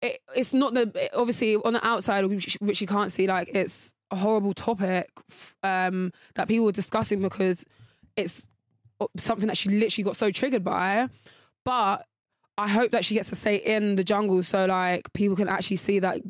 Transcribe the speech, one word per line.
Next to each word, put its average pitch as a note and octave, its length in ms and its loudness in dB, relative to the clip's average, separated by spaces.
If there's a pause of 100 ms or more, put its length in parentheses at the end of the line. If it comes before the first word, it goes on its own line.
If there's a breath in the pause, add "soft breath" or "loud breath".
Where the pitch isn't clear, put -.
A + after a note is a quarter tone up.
it, - 180 -4 (160)
it's B3+ 180 0
not C4 200 2
the, A#3+ 220 2
it, - 200 -2
obviously A3+ 400 2
on G#3 160 2
the A3+ 160 0
outside, G#3 380 2
which, F#3+ 340 -2
which G#3 220 0
you G3+ 60 -4
can't G3+ 220 0
see, F#3 160 2
like, F#3 280 0
it's - 400 -2 (180)
a G3 60 -4
horrible G3+ 360 2
topic, F#3 560 -2 (200)
f-, - 340 -18
um, F#3 480 0 (240 soft breath)
that - 140 -2
people A3+ 160 4
were G#3 80 4
discussing G#3 480 0
because F#3 440 0 (520 soft breath)
it's - 320 -4 (500)
o-, G#3 160 -2
something G#3 320 -2
that F#3+ 100 -2
she - 120 -2
literally G#3 340 2
got F#3+ 140 -2
so A3 120 2
triggered B3+ 320 0
by. F#3+ 460 0 (560 soft breath)
But A#3 420 0 (520)
I G#3 100 -2
hope G#3+ 240 2
that G#3+ 140 2
she - 80 0
gets G#3 160 0
to - 80 -4
stay G#3 180 0
in G#3 400 0
the F#3+ 80 2
jungle G3 400 2
so, F#3+ 220 2
like, F#3 480 0
people G3 240 2
can G3 100 2
actually F#3 300 -2
see G3+ 220 2
that F3+ 200 0 (100)